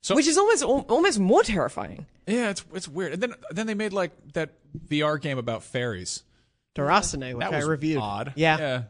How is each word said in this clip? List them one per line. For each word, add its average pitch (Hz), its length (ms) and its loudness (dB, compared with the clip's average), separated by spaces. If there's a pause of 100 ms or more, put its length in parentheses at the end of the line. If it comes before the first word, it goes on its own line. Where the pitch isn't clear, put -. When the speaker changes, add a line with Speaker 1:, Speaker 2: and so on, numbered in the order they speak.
Speaker 1:
So 185 120 0
Speaker 2:
Which 277 140 6
is 320 100 4
almost, 415 240 4
al-, 262 260 0
almost 320 300 4
more 208 240 6
terrifying. 139 640 -2 (220)
Speaker 1:
Yeah, 226 220 0
it's, - 220 -8
it's 180 140 -10
weird. 160 280 -6
And 180 80 -4
then, 247 120 -4 (160)
then 214 160 -4
they 220 80 -4
made, 202 180 -4
like, 190 200 -2 (220)
that 156 180 -4 (200)
V 151 300 -2
R 151 160 0
game 139 180 -4
about 117 280 -4
fairies. 113 580 -6 (540)
Speaker 3:
Dorasene, 143 580 0
which 120 60 -6
Speaker 1:
That 185 140 -2
Speaker 3:
I 151 40 0
Speaker 1:
was 147 80 -2
Speaker 3:
reviewed. 156 320 0
Speaker 1:
odd. 107 380 -4
Speaker 3:
Yeah. 156 220 4
Speaker 1:
Yeah. 131 320 -4